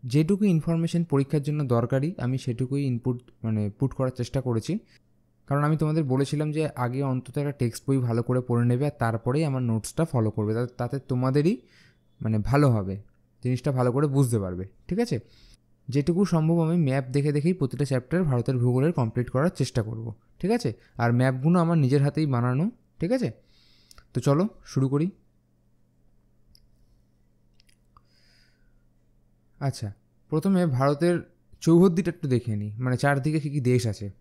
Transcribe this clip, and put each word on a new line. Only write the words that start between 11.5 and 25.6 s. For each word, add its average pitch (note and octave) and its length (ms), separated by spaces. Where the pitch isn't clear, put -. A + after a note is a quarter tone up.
মানে, A2 180
ভালো C3+ 320
হবে, G2 440
জিনিসটা B2+ 280
ভালো B2 200
করে C#3+ 160
বুঝতে C3+ 320
পারবে, F#2 260
ঠিক F#3 120
আছে? A#3 200
যেটুকু D#3+ 360
সম্ভব E3 340
আমি E3 180
ম্যাপ C3+ 320
দেখে C#3+ 220
দেখেই D3+ 220
প্রতিটা C#3 320
চ্যাপ্টার C3+ 380
ভারতের C3 340
ভূগোলের B2+ 340
কমপ্লিট B2 380
করার D3 200
চেষ্টা - 340
করব, A2+ 300
ঠিক F#3 120
আছে? A3+ 220
আর A#2+ 160
ম্যাপগুলো C3 460
আমার E3+ 180
নিজের C#3 240
হাতেই D3 240
বানানো, C3 460
ঠিক F3 120
আছে? A#3+ 200
তো B2 60
চলো C#3+ 280
শুরু C3+ 240
করি। D3+ 220